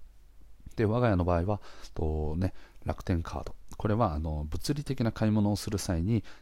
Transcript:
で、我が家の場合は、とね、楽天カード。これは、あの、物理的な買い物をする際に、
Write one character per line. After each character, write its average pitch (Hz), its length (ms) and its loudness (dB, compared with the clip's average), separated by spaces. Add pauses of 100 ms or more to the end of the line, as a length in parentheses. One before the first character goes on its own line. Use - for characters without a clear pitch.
(760)
で、 117 100 2
我 113 140 4
が 123 80 6
家 98 80 6
の 87 80 4
場 87 120 4
合 85 80 2
は、 104 160 0 (340)
と 78 420 0
ね、 92 160 2 (320)
楽 - 200 -4
天 87 180 2
カ - 180 -6
ー 65 40 -8
ド。 - 100 -6 (220)
こ 107 120 -2
れ 104 60 4
は、 104 200 2
あ 76 40 -2
の、 76 300 -2
物 113 260 -2
理 147 100 -4
的 127 200 -2
な 110 80 2
買 110 160 2
い - 20 4
物 104 220 4
を 101 40 0
す - 140 -6
る 101 80 -2
際 85 240 0
に、 107 220 2 (180)